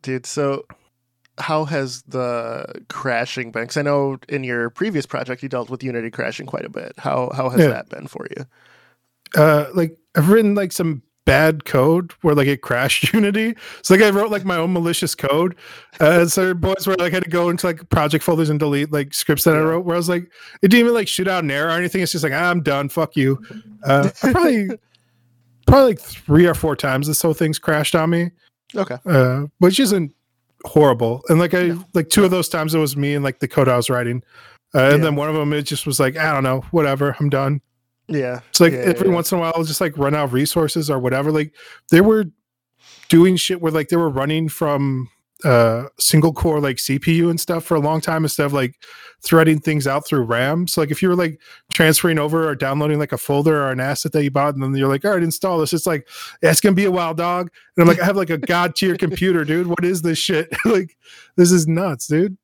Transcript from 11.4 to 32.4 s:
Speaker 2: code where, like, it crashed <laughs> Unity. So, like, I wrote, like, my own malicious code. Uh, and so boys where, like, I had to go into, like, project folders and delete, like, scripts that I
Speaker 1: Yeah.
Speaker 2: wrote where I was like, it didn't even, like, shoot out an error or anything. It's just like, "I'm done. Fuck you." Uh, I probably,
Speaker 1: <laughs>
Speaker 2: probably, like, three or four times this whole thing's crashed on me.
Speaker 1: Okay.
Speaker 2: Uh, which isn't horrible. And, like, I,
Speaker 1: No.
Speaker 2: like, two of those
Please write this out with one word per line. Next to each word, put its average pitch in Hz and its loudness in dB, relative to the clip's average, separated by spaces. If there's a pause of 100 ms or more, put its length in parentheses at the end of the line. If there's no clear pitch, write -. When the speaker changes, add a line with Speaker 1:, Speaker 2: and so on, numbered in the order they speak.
Speaker 2:
code 160 0 (100)
where, 151 2
like, 139 2
it 139 -2
crashed 131 -2
<laughs> - -
Unity. 220 0 (280)
So, 185 4
like, 202 6
I 208 6
wrote, 208 0
like, 196 -4
my 185 -2
own 170 -2
malicious 170 -2
code. 160 -2 (460)
Uh, 165 6
and 170 0
so 185 0
boys 190 -4
where, 190 0
like, 175 -2
I 185 -2
had 185 -2
to 170 -10
go 175 0
into, 180 -4
like, 165 -6
project 151 0
folders 160 0
and 151 -2
delete, 147 -2
like, 143 -4
scripts - -2
that 165 4
I 151 2
Speaker 1:
Yeah. 156 2
Speaker 2:
wrote 165 -2
where 170 -2
I 175 0
was 170 -4
like, 175 -2 (400)
it 196 4
didn't 240 8
even, 233 4
like, 214 0
shoot 185 -4
out 180 -2
an 143 -2
error 147 -2
or 165 -2
anything. 180 -2
It's 175 -4
just 156 -4
like, 139 -2
"I'm 175 0
done. 139 -2
Fuck 160 -4
you." 135 0 (440)
Uh, 139 4 (140)
I 262 2
probably, 254 2
Speaker 1:
<laughs> - -14
Speaker 2:
probably, 269 8
like, 185 -4
three - 2
or 165 2
four 151 -2
times 139 -2
this 151 -4
whole 160 0
thing's 156 -2
crashed 151 -2
on 160 2
me. 170 0 (440)
Speaker 1:
Okay. 190 -4
Speaker 2:
Uh, 135 2 (140)
which 185 4
isn't 196 0 (500)
horrible. 123 2
And, 160 4
like, 170 0
I, 180 0
Speaker 1:
No. 170 -6
Speaker 2:
like, 160 -2
two 208 4
of 180 4
those 180 -2